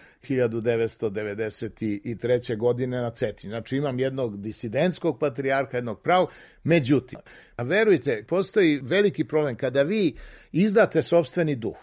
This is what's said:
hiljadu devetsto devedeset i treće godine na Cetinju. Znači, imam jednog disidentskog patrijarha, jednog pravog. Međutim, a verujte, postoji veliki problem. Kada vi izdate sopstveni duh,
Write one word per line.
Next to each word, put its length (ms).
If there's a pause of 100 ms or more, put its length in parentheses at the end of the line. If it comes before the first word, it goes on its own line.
(240)
hiljadu 380
devetsto 480
devedeset 720
i 400
treće 340
godine 460
na 80
Cetinju. 420
Znači, 260
imam 220
jednog 420
disidentskog 760
patrijarha, 580
jednog 240
pravog. 280 (340)
Međutim, 560 (360)
a 80
verujte, 640
postoji 560
veliki 400
problem. 320
Kada 280
vi 320 (360)
izdate 500
sopstveni 540
duh, 280